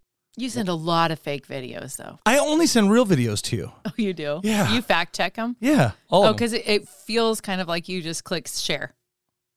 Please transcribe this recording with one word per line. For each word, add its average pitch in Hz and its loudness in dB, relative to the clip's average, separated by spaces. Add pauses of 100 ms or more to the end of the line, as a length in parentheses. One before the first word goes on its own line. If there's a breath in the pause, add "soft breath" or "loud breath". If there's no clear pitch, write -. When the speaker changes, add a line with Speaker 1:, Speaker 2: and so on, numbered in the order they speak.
(360)
Speaker 1:
You 247 -6
send 220 -4
a 175 -2
lot 165 0
of 156 -6
fake 143 -8
videos, 131 -10
though. - -16
Speaker 2:
I 247 4
only 302 2
send 208 4
real 240 6
videos 123 2
to - -4
you. 82 -6 (120)
Speaker 1:
Oh, - -8
you 196 -2
do? 151 -6
Speaker 2:
Yeah. 208 2
Speaker 1:
You 240 0
fact 175 0
check 185 -2
'em? 233 -6
Speaker 2:
Yeah, 220 4 (160)
all 180 4
Speaker 1:
Oh, 220 8
Speaker 2:
of 220 6
'em. 214 -6
Speaker 1:
'cause 226 0
it, 233 -4
it 208 0
feels 220 -2
kind 185 -4
of 180 -4
like 170 -4
you 180 -4
just 160 -8
click 165 -6
share. 151 -4 (640)